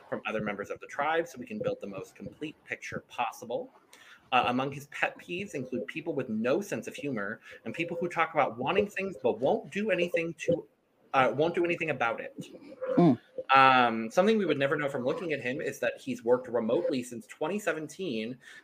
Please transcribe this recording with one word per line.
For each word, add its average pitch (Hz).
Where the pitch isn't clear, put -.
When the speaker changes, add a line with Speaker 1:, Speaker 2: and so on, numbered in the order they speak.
Speaker 1:
from 110
other 107
members 101
of 92
the -
tribe 160
so -
we 117
can 107
build 104
the 101
most 95
complete 147
picture -
possible. 120
Uh, 127
among 131
his 139
pet -
peeves 185
include 127
people 160
with 127
no 120
sense 139
of -
humor 113
and 113
people 170
who 180
talk 165
about 120
wanting 170
things 190
but 113
won't 160
do 208
anything 175
to, -
uh, 127
won't 165
do 175
anything 170
about 120
it. -
Speaker 2:
Mm. 156
Speaker 1:
Um, 123
something 214
we 202
would 147
never 139
know 147
from 139
looking 151
at 131
him 127
is -
that 117
he's 120
worked 123
remotely 123
since 117
twenty 165
seventeen 151